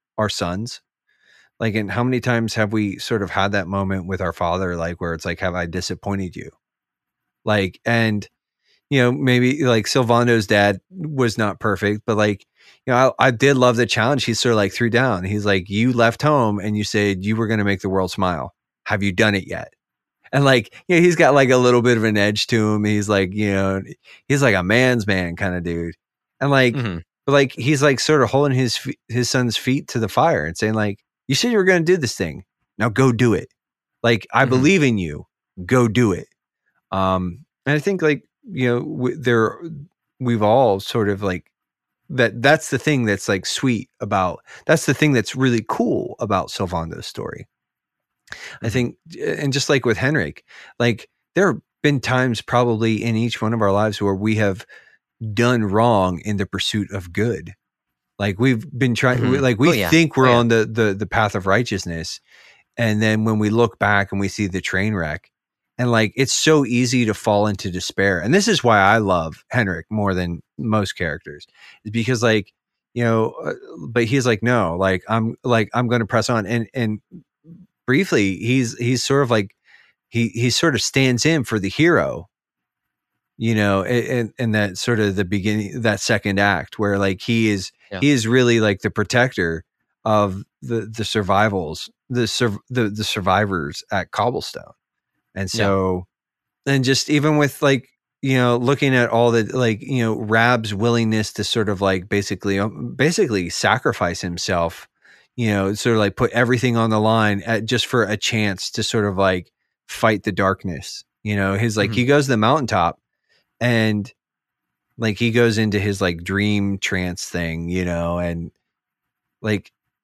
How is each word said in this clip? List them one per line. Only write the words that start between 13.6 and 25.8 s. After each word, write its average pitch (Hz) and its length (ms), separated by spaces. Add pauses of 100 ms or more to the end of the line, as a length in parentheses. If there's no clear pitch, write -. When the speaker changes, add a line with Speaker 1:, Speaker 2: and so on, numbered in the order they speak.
Speaker 1:
the 117 100
challenge 120 380
he 117 100
sort 120 180
of, 113 40
like, 101 160
threw 120 180
down. 117 340
He's 104 220
like, 98 240
"You 117 220
left 117 300
home 127 360
and 104 180
you 104 80
said 101 400
you 107 120
were 113 100
gonna 107 180
make 101 180
the 101 80
world 92 200
smile. 90 440 (320)
Have 101 160
you 101 100
done 104 220
it 95 120
yet?" - 280 (580)
And, 139 120
like, 131 300 (140)
you 180 80
know, 165 60
he's 175 140
got, 147 180
like, 139 160
a 131 80
little 123 240
bit 120 160
of 107 60
an 107 120
edge 104 320
to 107 260
him. 104 100
He's 104 240
like, 98 260
you 104 180
know, 98 300 (460)
he's 139 140
like 120 120
a 92 80
man's 117 440
man 90 300
kinda 90 240
dude. 85 340 (460)